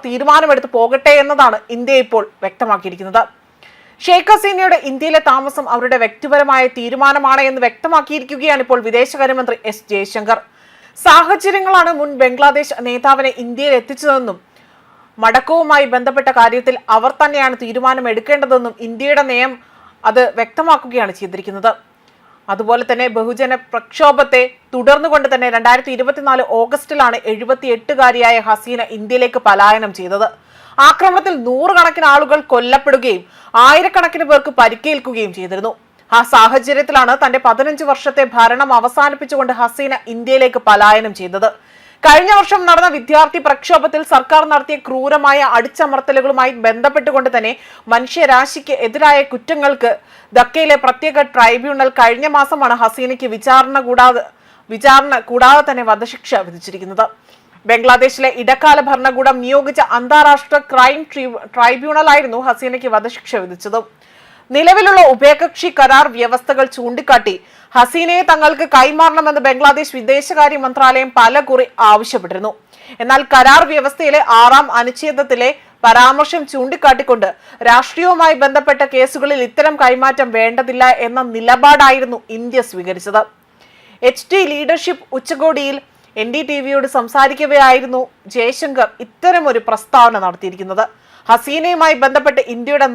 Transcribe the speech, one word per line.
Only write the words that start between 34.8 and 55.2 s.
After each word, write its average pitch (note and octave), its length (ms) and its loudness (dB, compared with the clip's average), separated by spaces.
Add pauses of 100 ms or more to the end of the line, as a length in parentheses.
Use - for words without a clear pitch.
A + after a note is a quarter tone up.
ചെയ്തിരുന്നു. F#3+ 340 -8 (460)
ആ - 20 6 (140)
സാഹചര്യത്തിലാണ് C4 920 2
തന്റെ C4 200 0
പതിനഞ്ച് C#4 380 -2
വർഷത്തെ C#4 400 -2 (100)
ഭരണം B3 400 2
അവസാനിപ്പിച്ചുകൊണ്ട് C4+ 800 -2
ഹസീന A#3+ 440 -6 (160)
ഇന്ത്യയിലേക്ക് B3+ 540 0
പലായനം G#3+ 520 4
ചെയ്തത്. F#3+ 300 -4 (560)
കഴിഞ്ഞ D#4 320 4
വർഷം G4 280 0
നടന്ന E4+ 220 4
വിദ്യാർത്ഥി D4+ 580 0
പ്രക്ഷോഭത്തിൽ D4+ 580 0
സർക്കാർ D#4 480 2
നടത്തിയ D4 260 -2 (100)
ക്രൂരമായ C#4 520 0 (180)
അടിച്ചമർത്തലുകളുമായി C4+ 920 -2 (160)
ബന്ധപ്പെട്ടുകൊണ്ട് C4 680 -2
തന്നെ A3 140 -4 (360)
മനുഷ്യരാശിക്ക് C4 840 0 (120)
എതിരായ C#4+ 360 2 (100)
കുറ്റങ്ങൾക്ക് C#4 600 -4 (460)
ധക്കയിലെ D4+ 480 2
പ്രത്യേക C#4+ 360 -2 (140)
ട്രൈബ്യൂണൽ B3+ 540 0 (100)
കഴിഞ്ഞ A#3+ 280 2 (100)
മാസമാണ് C#4 440 0
ഹസീനയ്ക്ക് B3+ 540 -4
വിചാരണ C4 520 2
കൂടാതെ, B3 360 2 (460)
വിചാരണ C4 500 2
കൂടാതെ C4+ 520 2